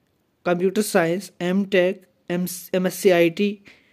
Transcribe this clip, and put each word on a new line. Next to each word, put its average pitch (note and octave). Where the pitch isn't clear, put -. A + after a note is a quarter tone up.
कंप्यूटर F3+
साइंस, F#3
एमटेक, F#3+
एम, F3+
एमएससी F#3
आईटी, F3